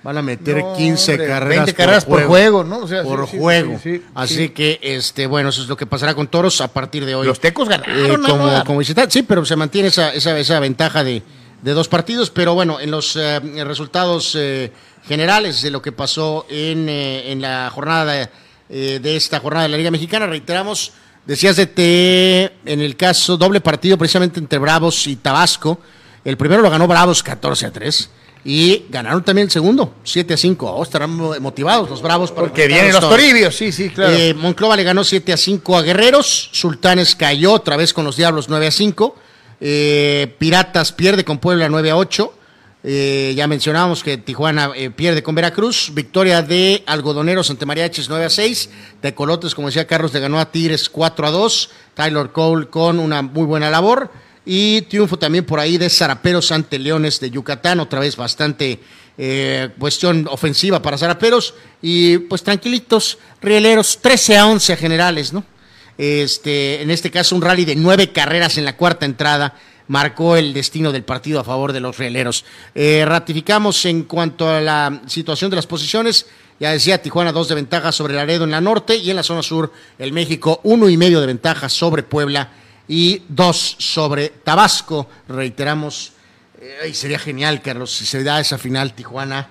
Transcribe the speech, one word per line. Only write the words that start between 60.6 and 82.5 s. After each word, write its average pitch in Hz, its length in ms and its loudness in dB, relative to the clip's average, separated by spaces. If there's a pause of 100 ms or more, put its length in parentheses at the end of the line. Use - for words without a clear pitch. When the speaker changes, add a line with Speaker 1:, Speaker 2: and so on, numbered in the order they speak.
Speaker 1:
para 143 160 -4
Zaraperos. 196 560 2 (260)
Y 170 380 4
pues 175 240 -6
tranquilitos, 226 760 -2 (240)
rieleros, 214 640 4
trece 240 340 4
a 208 80 8
once 208 300 4
a - 20 -2
Generales, 160 560 0
¿no? 196 120 -6 (520)
Este, 143 840 -2
en 151 80 -2
este 170 200 -2
caso, 180 240 0
un 180 60 2
rally 180 240 2
de 151 100 -2
nueve 185 380 4
carreras 156 460 0
en 147 80 -2
la 135 100 -6
cuarta 170 300 0
entrada 143 500 -2 (320)
marcó 151 480 2
el 151 160 2
destino 147 400 -4
del 131 120 -6
partido 131 360 -4
a 117 40 -8
favor 135 280 -4
de 131 80 -6
los 127 160 -8
rieleros. 123 480 -4 (300)
Eh, 151 320 4
ratificamos 170 800 0
en 165 160 0
cuanto 165 480 -2
a 156 100 0
la 147 460 0
situación 160 420 -6
de 190 80 -4
las 165 100 -4
posiciones. 196 600 -2 (340)
Ya 151 100 0
decía, 175 300 2
Tijuana 170 320 -2
dos 156 160 -2
de 160 60 -2
ventaja 151 380 -2
sobre 143 200 -4
Laredo 151 320 -2
en 156 60 -2
la 156 100 -2
norte 220 360 0
y 180 120 -4
en 190 80 -2
la 170 60 -4
zona 165 200 -4
sur, 160 300 -4 (260)
el 135 140 -10
México 160 520 -2
uno 214 260 6
y 165 80 4
medio 170 240 6
de 135 60 0
ventaja 139 420 -4
sobre 160 320 0
Puebla 143 480 -4 (360)